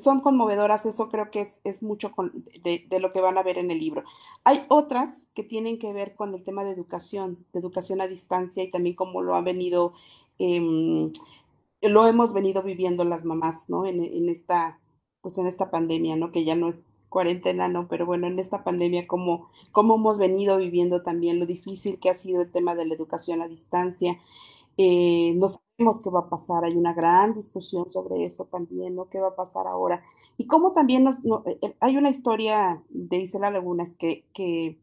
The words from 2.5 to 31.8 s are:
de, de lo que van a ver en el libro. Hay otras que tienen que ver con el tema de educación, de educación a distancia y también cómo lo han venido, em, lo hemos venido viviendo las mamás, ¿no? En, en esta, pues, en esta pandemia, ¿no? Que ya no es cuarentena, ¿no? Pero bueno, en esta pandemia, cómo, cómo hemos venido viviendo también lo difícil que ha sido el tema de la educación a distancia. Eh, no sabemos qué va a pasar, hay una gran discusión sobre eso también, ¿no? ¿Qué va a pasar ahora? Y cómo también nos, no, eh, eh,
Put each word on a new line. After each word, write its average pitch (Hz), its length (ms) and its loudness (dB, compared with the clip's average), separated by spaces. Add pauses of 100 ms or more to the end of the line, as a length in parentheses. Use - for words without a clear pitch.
de, 170 240 -4
de 185 120 0
lo 185 120 -2
que 185 80 0
van 185 160 2
a 190 60 2
ver 180 160 -2
en 180 120 -2
el 165 80 -2
libro. 156 260 -4 (400)
Hay 285 240 6
otras 294 640 2
que 214 80 -8
tienen 226 360 -6
que 220 140 -8
ver 202 220 -8
con 202 200 -8
el 185 100 -14
tema 196 200 -6
de 202 60 -4
educación, 180 840 -10
de 180 80 -6
educación 180 400 -4
a 190 80 -2
distancia 185 540 -4
y 185 80 -6
también 175 260 -2
cómo 185 240 -4
lo 180 140 -2
han 175 100 0
venido, 175 480 0 (460)
em, 160 720 0 (680)
lo 214 240 6
hemos 233 260 4
venido 190 300 0
viviendo 180 420 -2
las 170 200 -2
mamás, 160 440 -4
¿no? 175 160 -2
En, 180 180 -4
en 170 280 -2
esta, 170 500 -2 (400)
pues, - 160 -12
en 185 100 0
esta 185 240 -4
pandemia, 165 460 0
¿no? 165 160 -2
Que 165 120 0
ya 160 120 0
no 170 140 0
es 170 160 -14 (240)
cuarentena, 180 580 0
¿no? 175 180 -2
Pero 170 200 -4
bueno, 175 200 -2
en 180 120 -4
esta 190 260 -6
pandemia, 175 420 -2
cómo, 175 420 -4 (240)
cómo 220 240 6
hemos 214 220 2
venido 190 380 2
viviendo 175 460 0
también 170 360 -2
lo 175 80 -2
difícil 185 540 -8
que 185 80 2
ha 180 60 2
sido 185 260 -2
el 175 100 -4
tema 175 240 -2
de 170 120 -4
la 160 80 -4
educación 165 480 -6
a 165 60 -8
distancia. 180 680 -4 (600)
Eh, 175 580 4
no 190 120 4
sabemos 214 540 0
qué 196 80 -4
va 180 100 2
a 175 80 -10
pasar, 170 360 -4
hay 170 100 -2
una 170 180 2
gran 175 400 4
discusión 185 560 -6
sobre 185 360 -4
eso 180 200 -8
también, 180 500 -8
¿no? 185 140 -8
¿Qué 190 120 -8
va 190 80 0
a 190 80 -6
pasar 185 300 -6
ahora? 180 360 -2 (340)
Y - 100 -6
cómo 339 260 4
también 262 320 4
nos, 262 200 0
no, 220 220 0
eh, 175 160 -6
eh, - 180 -8